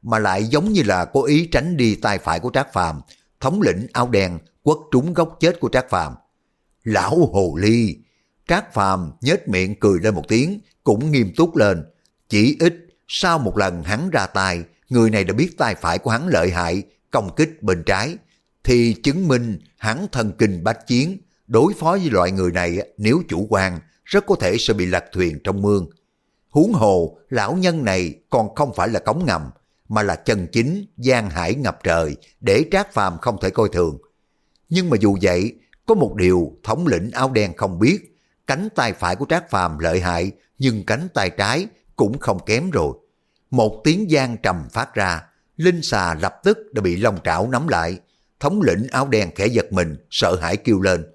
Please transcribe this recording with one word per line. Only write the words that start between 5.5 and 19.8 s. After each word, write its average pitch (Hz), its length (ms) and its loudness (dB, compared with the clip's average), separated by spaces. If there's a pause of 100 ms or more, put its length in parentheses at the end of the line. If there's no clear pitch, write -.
của 123 100 -4
Trác 127 200 -2
Phàm. 87 260 -2 (680)
"Lão 107 500 2
hồ 92 280 0
ly!" 110 360 2 (500)
Trác 196 260 -2
Phàm 92 380 0 (100)
nhếch 143 280 0
miệng 95 300 -2
cười 98 200 4
lên 104 160 0
một 76 120 -8
tiếng, 151 320 0 (240)
cũng 127 280 2
nghiêm 117 240 0
túc 165 200 2
lên. 98 300 2 (440)
Chỉ 110 300 4
ít, 170 140 4 (340)
sau 170 320 -2
một 107 180 -2
lần 90 260 -2
hắn 110 260 -4
ra 110 180 -2
tay, 92 360 -2 (260)
người 117 200 4
này 107 140 2
đã 92 100 -2
biết 160 240 -2
tay 113 180 -2
phải 87 220 -2
của 110 120 -4
hắn 127 180 -2
lợi 92 240 2
hại, 87 320 -2 (280)
công 101 240 -2
kích 160 280 -2
bên 92 200 -2
trái, 107 340 -2 (460)
thì 120 300 4
chứng 160 340 -2
minh 120 320 0 (180)
hắn 127 340 -6